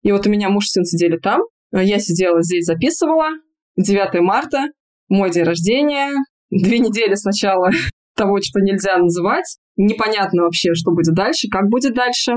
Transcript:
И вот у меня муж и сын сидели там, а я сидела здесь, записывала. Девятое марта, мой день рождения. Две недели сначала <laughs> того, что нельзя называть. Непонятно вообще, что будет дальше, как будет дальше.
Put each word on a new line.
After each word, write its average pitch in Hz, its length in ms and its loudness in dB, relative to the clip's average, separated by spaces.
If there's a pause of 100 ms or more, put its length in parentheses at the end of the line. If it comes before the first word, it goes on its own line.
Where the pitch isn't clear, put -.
И 202 100 0
вот 202 140 0
у 208 40 4
меня 208 180 0
муж 202 180 0
и - 20 -6
сын 180 160 0
сидели 170 340 0
там, 233 220 0 (320)
а 190 100 0
я 202 160 2
сидела 175 440 0
здесь, 170 240 0
записывала. 311 640 0 (460)
Девятое 190 460 0
марта, 269 460 0 (400)
мой 190 220 2
день 170 140 2
рождения. 277 680 0 (400)
Две 196 280 2
недели 220 360 0
сначала 196 560 0 (220)
<laughs> - 240 -18
того, 202 240 0
что 196 200 -2
нельзя 196 380 0
называть. 180 600 0 (180)
Непонятно 208 680 0
вообще, 170 320 0
что 170 180 -2
будет 165 220 2
дальше, 208 340 -2
как 196 200 0
будет 247 260 0
дальше. 247 420 -2